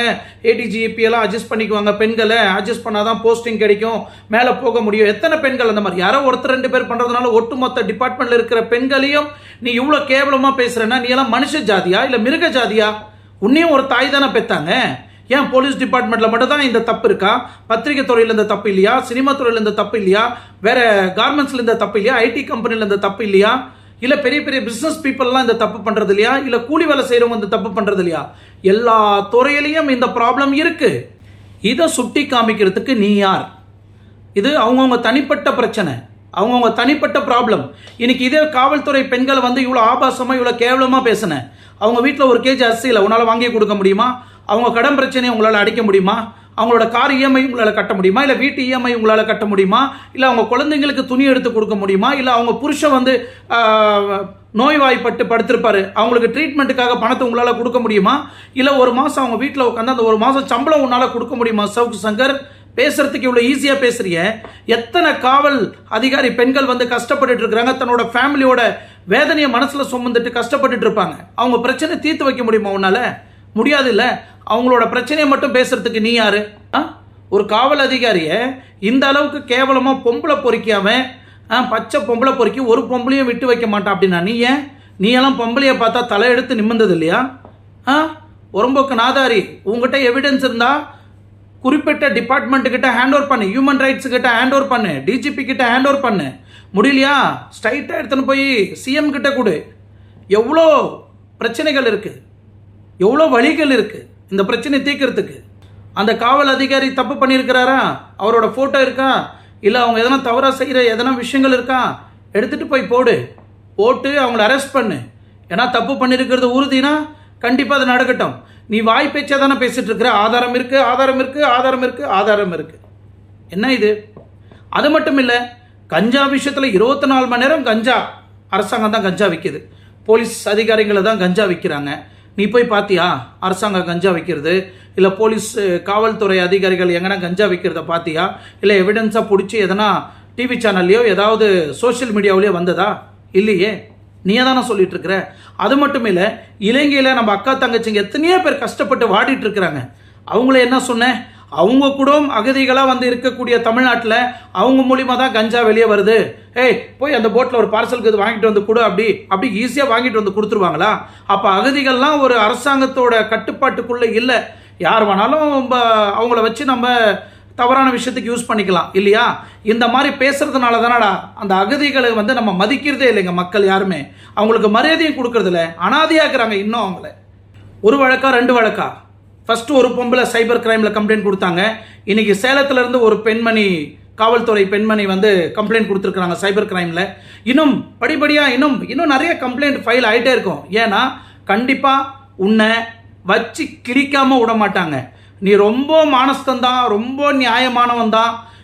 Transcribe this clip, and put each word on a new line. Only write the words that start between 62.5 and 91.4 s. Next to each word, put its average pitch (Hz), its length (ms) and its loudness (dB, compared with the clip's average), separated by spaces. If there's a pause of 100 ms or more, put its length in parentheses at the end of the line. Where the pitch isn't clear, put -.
பேசுறதுக்கு 285 480 0
இவ்வளவு 240 240 2
ஈஸியா 269 260 0
பேசுறியே. 220 640 -2 (260)
எத்தனை 294 520 0
காவல் 269 580 2 (140)
அதிகாரி 254 420 0
பெண்கள் 262 340 2
வந்து 247 200 -2
கஷ்டப்பட்டுட்டு 240 580 -2
இருக்கிறாங்க, 233 320 0
தன்னோட 240 380 -2
ஃபேமிலியோட 254 640 2 (300)
வேதனையை 285 480 2
மனசுல 269 380 -2
சுமந்துட்டு 240 520 -4
கஷ்டப்பட்டுட்டு 240 440 0
இருப்பாங்க. 196 280 -2 (200)
அவங்க 240 240 0
பிரச்சனை 262 400 -2
தீர்த்து 302 240 -4
வைக்க 247 200 -2
முடியுமா 220 260 0
உன்னால? 196 480 -2 (360)
முடியாது 262 360 0
இல்ல. 220 440 -2 (160)
அவங்களோட 240 400 2
பிரச்சனையை 285 380 -2
மட்டும் 269 260 0
பேசுறதுக்கு 247 460 0
நீ 220 120 0
யாரு? 208 380 0 (240)
ஆ? - 280 -4 (280)
ஒரு 202 160 0
காவல் 247 340 2
அதிகாரிய 240 760 0 (240)
இந்த 262 280 2
அளவுக்கு 285 480 -2
கேவலமா 262 500 0
பொம்பளை 277 300 0
பொறுக்கியாம, 226 720 0 (460)
ஆ, 233 100 2
பச்சை 226 400 -2
பொம்பளை 240 340 0
பொறுக்கி 240 240 0
ஒரு 247 220 2
பொம்பளையும் 254 440 -2
விட்டு 240 200 -4
வைக்க 233 220 0
மாட்டான் 202 300 -2
அப்படின்னா 185 240 0
நீ 214 160 -4
ஏன்? 262 340 0 (260)
நீ 202 140 0
எல்லாம் 254 280 2
பொம்பளைய 233 340 0
பார்த்தா 226 320 0
தலையெடுத்து 240 480 0
நிமிர்ந்தது 220 380 2
இல்லையா? 175 480 -2 (480)
ஆ? 302 340 -2 (320)
புறம்போக்கு 269 420 0
நாதாரி, 240 680 0
உங்ககிட்ட 240 340 -2
எவிடன்ஸ் 269 460 0
இருந்தா 254 520 -2 (680)